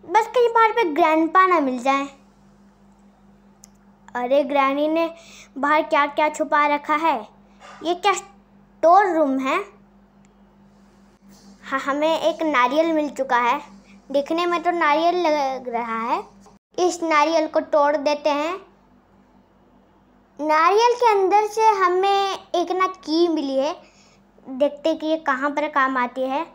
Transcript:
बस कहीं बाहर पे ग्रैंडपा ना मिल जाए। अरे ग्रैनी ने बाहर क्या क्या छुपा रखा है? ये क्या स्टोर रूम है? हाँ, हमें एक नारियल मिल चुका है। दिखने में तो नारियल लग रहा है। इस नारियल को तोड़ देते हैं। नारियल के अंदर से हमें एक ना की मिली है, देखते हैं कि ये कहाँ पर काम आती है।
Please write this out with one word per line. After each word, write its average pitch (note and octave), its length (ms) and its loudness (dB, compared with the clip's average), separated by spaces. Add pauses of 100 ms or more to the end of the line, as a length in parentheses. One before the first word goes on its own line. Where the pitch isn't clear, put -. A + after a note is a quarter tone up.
बस G#4+ 240 0
कहीं A#4+ 220 2
बाहर A4+ 220 2
पे A4+ 120 0 (100)
ग्रैंडपा D#4+ 540 2
ना F4 120 2
मिल B3+ 240 -2
जाए। C#4 240 -2 (2000)
अरे B3+ 280 0
ग्रैनी C#4 440 0
ने E4 220 0 (480)
बाहर D4 260 2
क्या D4 240 0
क्या D4+ 220 -2
छुपा D4+ 380 0
रखा D4 280 -2
है? D4+ 220 0 (680)
ये E4 120 -2
क्या F#4+ 180 0
स्टोर - 1000 0
रूम C#4 240 0
है? C4+ 180 -2 (2000)
हाँ, C4+ 160 -6
हमें D4 400 0
एक D#4+ 240 -2
नारियल D4+ 500 2
मिल D4+ 160 -2
चुका B3+ 300 -2
है। B3 200 0 (520)
दिखने E4 340 -2
में F4 180 -2
तो F4 80 0
नारियल E4+ 460 2
लग C4+ 520 -2
रहा A3+ 340 -6
है। D#4+ 200 -4 (540)
इस F4 260 0
नारियल D#4 440 2
को D#4 120 -2
तोड़ D4+ 380 2
देते D4 320 -2
हैं। D4+ 260 -4 (1800)
नारियल F4 560 2
के A#4+ 160 2
अंदर G4+ 360 2
से A4 200 0 (100)
हमें F#4+ 560 0 (220)
एक F4 160 0
ना F#4 160 0
की E4 400 0
मिली C#4 300 -2
है, D4+ 180 -2 (720)
देखते C#4+ 420 -2
हैं D#4 80 -2
कि D#4 100 -8
ये D#4+ 100 0 (100)
कहाँ C4+ 240 -2
पर D4 180 -4
काम C4+ 280 0
आती B3 260 -4
है। C4+ 320 -4